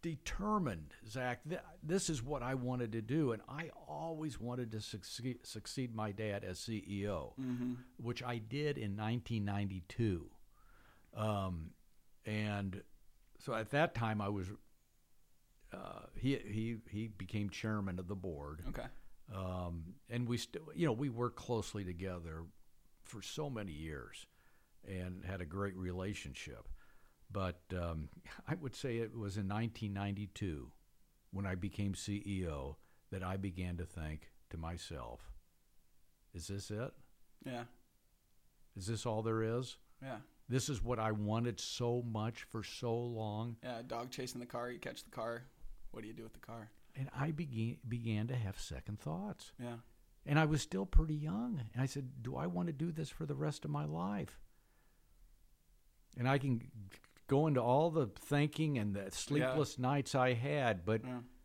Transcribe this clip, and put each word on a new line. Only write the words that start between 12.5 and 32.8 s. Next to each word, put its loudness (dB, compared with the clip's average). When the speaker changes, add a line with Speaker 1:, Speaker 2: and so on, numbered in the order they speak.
Speaker 1:
so -2
at -2
that 4
time, 2
I 2
was, 0
uh, -10
he, 4
he, -2
he -2
became -2
chairman 0
of -6
the -2
board. -4
Speaker 2:
Okay. -2
Speaker 1:
Um, -2
and 0
we 2
st-, -4
you 2
know, 6
we 0
worked 0
closely -2
together -4
for -10
so -4
many -2
years -8
and -4
had -2
a -4
great -2
relationship. -4
But, 0
um, 0
I 2
would -6
say 0
it -2
was -2
in 0
nineteen 0
ninety-two -2
when -2
I 0
became 0
C -2
E 0
O -2